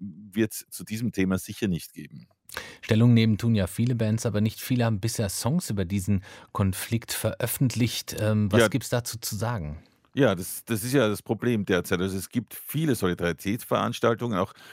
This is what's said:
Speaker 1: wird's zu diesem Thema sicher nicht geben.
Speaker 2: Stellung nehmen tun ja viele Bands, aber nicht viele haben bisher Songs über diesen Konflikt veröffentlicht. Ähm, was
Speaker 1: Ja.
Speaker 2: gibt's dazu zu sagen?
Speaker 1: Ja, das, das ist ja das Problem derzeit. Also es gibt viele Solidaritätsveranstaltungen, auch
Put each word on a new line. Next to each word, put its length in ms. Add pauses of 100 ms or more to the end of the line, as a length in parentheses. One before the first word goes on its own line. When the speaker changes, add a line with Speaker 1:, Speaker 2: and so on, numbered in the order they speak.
Speaker 1:
wird's 680
zu 140
diesem 300
Thema 260
sicher 300
nicht 240
geben. 340 (540)
Speaker 2:
Stellung 340
nehmen 240
tun 160
ja 140
viele 260
Bands, 320
aber 140
nicht 200
viele 260
haben 120
bisher 300
Songs 420
über 140
diesen 400 (260)
Konflikt 600
veröffentlicht. 1080
Ähm, 320
was 120
Speaker 1:
Ja. 60
Speaker 2:
gibt's 200
dazu 300
zu 180
sagen? 420 (360)
Speaker 1:
Ja, 200
das, 320
das 180
ist 80
ja 160
das 140
Problem 420
derzeit. 340
Also 200
es 100
gibt 240
viele 420
Solidaritätsveranstaltungen, 1400
auch 140 (200)